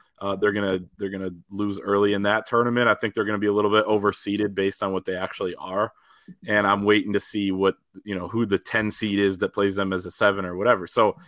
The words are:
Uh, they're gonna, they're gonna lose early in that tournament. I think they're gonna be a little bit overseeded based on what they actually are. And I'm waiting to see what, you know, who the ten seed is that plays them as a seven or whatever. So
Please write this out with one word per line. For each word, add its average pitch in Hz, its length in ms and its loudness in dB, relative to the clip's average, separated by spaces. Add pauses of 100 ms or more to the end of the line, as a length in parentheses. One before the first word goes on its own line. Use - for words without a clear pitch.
(180)
Uh, 98 160 -4
they're 101 180 2
gonna, 98 280 0 (160)
they're 98 140 -6
gonna 95 200 -6 (200)
lose 101 280 -2
early 101 360 2
in 101 80 0
that 107 240 0
tournament. 120 420 2
I 104 60 4
think 107 200 -4
they're 110 100 0
gonna 104 140 -2
be 104 80 -2
a 104 60 4
little 104 180 2
bit 107 160 4
overseeded 101 680 0
based 98 280 -2
on 98 100 -2
what 92 120 -4
they 92 100 -4
actually 90 400 -6
are. 98 380 -4 (560)
And 104 180 2
I'm 101 160 2
waiting 104 300 4
to 101 80 2
see 101 320 -2
what, 95 240 2 (260)
you 101 140 -6
know, 90 100 -8
who 110 200 -2
the 98 120 2
ten 107 320 -2
seed 101 300 -2
is 98 180 2
that 95 160 -4
plays 101 220 0
them 98 160 -2
as 92 140 -4
a 87 40 -12
seven 98 340 0
or 90 120 -8
whatever. 98 320 0
So 110 280 2 (120)